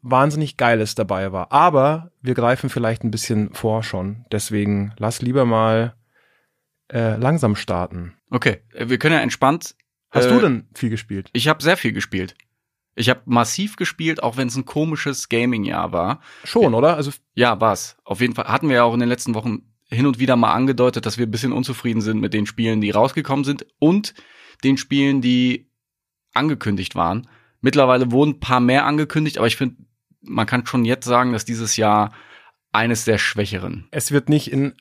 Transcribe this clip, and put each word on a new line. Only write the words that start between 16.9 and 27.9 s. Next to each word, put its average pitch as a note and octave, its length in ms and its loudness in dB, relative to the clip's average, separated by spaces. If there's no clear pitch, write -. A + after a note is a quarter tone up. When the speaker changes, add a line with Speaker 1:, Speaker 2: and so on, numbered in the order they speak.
Speaker 1:
Also C#3+ 140 -4
Speaker 2:
Ja, A#2 260 2
war's. G#2+ 440 0
Auf G2+ 180 -6
jeden A#2+ 120 0
Fall - 120 -6
hatten C#3 240 0
wir B2+ 60 4
ja A#2+ 80 6
auch A#2 100 2
in B2 60 0
den A#2+ 100 0
letzten A#2+ 240 -2
Wochen A2 300 -6
hin B2 160 2
und B2 120 0
wieder B2+ 180 2
mal A2 180 4
angedeutet, B2 500 2
dass A2 140 -6
wir A#2+ 80 -2
ein G#2+ 40 -4
bisschen A#2 220 -2
unzufrieden A#2+ 480 -2
sind A2 220 -2
mit F#2+ 100 -2
den G#2 140 0
Spielen, A2+ 340 0
die G#2 100 0
rausgekommen C3+ 540 0
sind C#3 220 -6
und F#3 360 2
den C3+ 140 4
Spielen, C#3 420 0
die B2 480 0
angekündigt A2+ 600 -2
waren. F2+ 340 -2
Mittlerweile B2+ 500 4